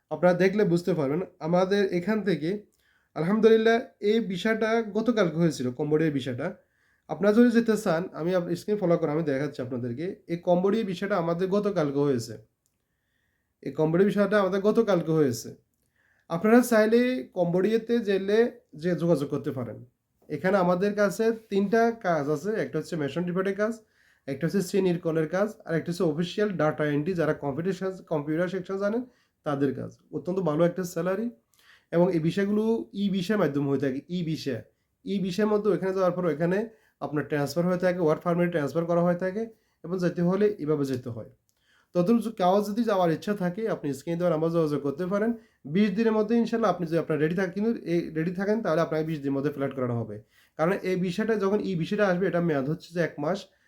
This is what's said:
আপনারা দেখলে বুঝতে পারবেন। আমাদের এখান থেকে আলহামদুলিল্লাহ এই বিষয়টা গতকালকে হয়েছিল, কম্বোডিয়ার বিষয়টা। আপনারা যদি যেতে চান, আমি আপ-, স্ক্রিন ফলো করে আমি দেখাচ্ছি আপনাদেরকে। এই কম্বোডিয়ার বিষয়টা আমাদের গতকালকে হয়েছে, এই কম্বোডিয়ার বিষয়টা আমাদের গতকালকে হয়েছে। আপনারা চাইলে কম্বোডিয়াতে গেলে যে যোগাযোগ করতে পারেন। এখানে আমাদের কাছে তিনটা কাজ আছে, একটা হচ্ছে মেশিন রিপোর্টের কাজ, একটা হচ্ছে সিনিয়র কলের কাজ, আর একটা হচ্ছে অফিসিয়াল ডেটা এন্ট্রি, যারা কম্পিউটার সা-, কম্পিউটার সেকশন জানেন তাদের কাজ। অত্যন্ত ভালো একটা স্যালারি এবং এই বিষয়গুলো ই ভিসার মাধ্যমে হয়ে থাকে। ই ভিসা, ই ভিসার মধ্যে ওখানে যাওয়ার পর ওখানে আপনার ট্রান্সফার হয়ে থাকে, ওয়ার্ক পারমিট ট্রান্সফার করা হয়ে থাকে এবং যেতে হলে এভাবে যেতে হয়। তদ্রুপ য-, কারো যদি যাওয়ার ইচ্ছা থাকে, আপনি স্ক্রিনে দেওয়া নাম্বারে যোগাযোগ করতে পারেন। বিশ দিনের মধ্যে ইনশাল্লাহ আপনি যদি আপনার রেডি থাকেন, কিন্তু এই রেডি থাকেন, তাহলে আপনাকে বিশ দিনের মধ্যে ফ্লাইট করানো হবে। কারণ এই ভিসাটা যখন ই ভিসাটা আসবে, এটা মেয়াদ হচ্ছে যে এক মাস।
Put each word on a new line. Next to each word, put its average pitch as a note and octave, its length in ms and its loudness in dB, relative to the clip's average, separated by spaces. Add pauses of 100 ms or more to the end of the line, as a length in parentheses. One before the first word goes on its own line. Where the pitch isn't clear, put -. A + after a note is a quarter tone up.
(100)
আপনারা F3 320 4
দেখলে G3 200 2 (100)
বুঝতে F3 260 0
পারবেন। D3 220 0 (260)
আমাদের F#3 360 2 (160)
এখান G#3 200 -2 (100)
থেকে D#3+ 220 -2 (680)
আলহামদুলিল্লাহ A3 600 4 (340)
এই A3+ 80 2 (140)
বিষয়টা A3 360 0 (280)
গতকালকে G#3+ 460 0
হয়েছিল, C3+ 240 0 (120)
কম্বোডিয়ার D3+ 400 0
বিষয়টা। B2+ 280 -4 (680)
আপনারা F#3+ 260 2
যদি A#3+ 180 8
যেতে A3+ 180 4 (100)
চান, E3+ 180 2 (180)
আমি E3+ 180 -2
আপ-, F3 120 -2 (100)
স্ক্রিন G#3 200 -2
ফলো E3+ 200 4
করে D#3 140 0
আমি E3 160 0
দেখাচ্ছি C#3+ 360 -4
আপনাদেরকে। B2 400 -6 (260)
এই E3+ 60 -4 (100)
কম্বোডিয়ার G3 440 2
বিষয়টা G3+ 300 -2
আমাদের E3+ 240 -2 (100)
গতকালকে E3+ 500 0
হয়েছে, A#2 280 -2 (1300)
এই C3+ 120 -8
কম্বোডিয়ার E3 340 4
বিষয়টা G3+ 300 2
আমাদের F#3+ 260 0
গতকালকে G3 500 2
হয়েছে। B2 300 0 (840)
আপনারা G#3+ 300 6 (100)
চাইলে A3 300 6 (360)
কম্বোডিয়াতে G3+ 580 2 (140)
গেলে G3 300 2 (440)
যে F3 80 0 (120)
যোগাযোগ D3+ 320 2
করতে C#3 240 -4
পারেন। A#2 180 -8 (520)
এখানে D3+ 360 0
আমাদের F3+ 360 2
কাছে G3+ 240 0 (260)
তিনটা G3+ 300 2 (260)
কাজ D#3 180 2 (100)
আছে, E3+ 160 -4 (140)
একটা B2 140 -6
হচ্ছে D#3 240 -6
মেশিন D#3 280 -4
রিপোর্টের F#3+ 320 -2
কাজ, A3 100 0 (560)
একটা C#3 180 -6
হচ্ছে F#3+ 240 0
সিনিয়র F#3 340 2
কলের D#3+ 300 0
কাজ, G3+ 140 0 (180)
আর E3 120 -6
একটা D3+ 120 -4
হচ্ছে F3 220 -2
অফিসিয়াল F#3 360 -2 (120)
ডেটা D3+ 240 0 (100)
এন্ট্রি, D3 260 -2
যারা D3+ 220 2
কম্পিউটার D#3 380 -4
সা-, F#3 220 -8 (100)
কম্পিউটার D#3 420 -2
সেকশন F#3+ 280 -6
জানেন A3 200 -2 (440)
তাদের C#3+ 320 0
কাজ। A2+ 120 -10 (260)
অত্যন্ত F3+ 220 -6 (120)
ভালো D3+ 180 2
একটা F3 140 -4 (100)
স্যালারি F#3+ 340 -4 (680)
এবং F3 120 6 (100)
এই D#3 120 0
বিষয়গুলো G3+ 340 0 (400)
ই - 20 0 (100)
ভিসার G3 280 -2
মাধ্যমে C#3+ 280 0
হয়ে C3+ 140 0
থাকে। C3+ 160 -2 (160)
ই - 20 -4 (100)
ভিসা, C#3 300 -4 (460)
ই F#3+ 100 -4 (100)
ভিসার G3+ 280 0
মধ্যে G#3 220 2
ওখানে F#3 220 -2
যাওয়ার F#3 200 2
পর F3+ 160 -2
ওখানে E3+ 260 0 (460)
আপনার C#3+ 260 -4
ট্রান্সফার D3 380 0
হয়ে F3+ 160 0
থাকে, F3+ 220 0
ওয়ার্ক D3+ 200 2
পারমিট F3 280 2
ট্রান্সফার D3+ 360 -2
করা E3+ 160 4
হয়ে F3 180 2
থাকে F#3 180 -4 (420)
এবং E3+ 200 -4
যেতে F3 240 0
হলে G3+ 180 2 (160)
এভাবে D3 300 0
যেতে B2 240 -4
হয়। G#2 140 -12 (640)
তদ্রুপ G3+ 280 4
য-, A3+ 180 -8
কারো F#3 180 4 (100)
যদি G#3+ 160 -2
যাওয়ার F#3 280 2
ইচ্ছা G#3 220 -2
থাকে, F#3+ 340 -4
আপনি D#3 260 -4
স্ক্রিনে E3+ 240 -6
দেওয়া F3 120 0
নাম্বারে E3 220 0
যোগাযোগ D3+ 300 0
করতে C#3+ 240 -4
পারেন। G3+ 240 0 (340)
বিশ F#3+ 260 2
দিনের G#3+ 220 2
মধ্যে G#3+ 240 0
ইনশাল্লাহ A3+ 340 2
আপনি F3 160 -4
যদি D#3+ 120 -2
আপনার D#3 200 -2
রেডি D#3+ 160 2
থাকেন, F#3 220 -2
কিন্তু G#3+ 140 0 (220)
এই E3+ 80 2 (100)
রেডি D#3+ 220 -4
থাকেন, G3+ 300 -2
তাহলে E3+ 180 2
আপনাকে D#3 240 0
বিশ D#3+ 140 -4
দিনের C#3 180 -2
মধ্যে C#3 140 -2
ফ্লাইট C#3 240 -4
করানো B2 200 -2
হবে। A2 220 -6 (420)
কারণ E3 140 2 (100)
এই F#3 140 -2
ভিসাটা G3+ 400 -2
যখন G3 240 0
ই F#3+ 140 -4
ভিসাটা G3+ 320 0
আসবে, F#3 200 0
এটা E3+ 140 0
মেয়াদ D3 280 0
হচ্ছে D#3+ 260 -6
যে F3 60 0
এক D#3 180 -2
মাস। E3 200 -2 (300)